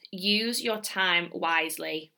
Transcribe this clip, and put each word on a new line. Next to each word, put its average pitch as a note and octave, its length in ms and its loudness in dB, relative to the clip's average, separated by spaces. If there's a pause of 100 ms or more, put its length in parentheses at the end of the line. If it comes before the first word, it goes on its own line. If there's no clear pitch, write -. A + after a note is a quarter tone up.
(120)
use G#3 500 2
your A3 180 -2
time F3 520 2
wisely. D#3+ 840 -2